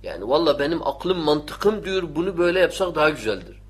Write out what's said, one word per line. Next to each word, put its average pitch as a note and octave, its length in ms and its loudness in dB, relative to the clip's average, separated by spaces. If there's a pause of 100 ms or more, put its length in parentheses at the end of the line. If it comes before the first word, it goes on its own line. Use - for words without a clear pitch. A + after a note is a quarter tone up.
Yani F2 260 -8
valla D3 300 4
benim D#3 280 -2
aklım, F3+ 320 -2
mantığım D#3 640 0
diyor, F#3+ 180 -2 (120)
bunu F3 220 -2
böyle F3 220 2
yapsak F3 360 2
daha D3+ 140 4
güzeldir. A2 480 -4 (120)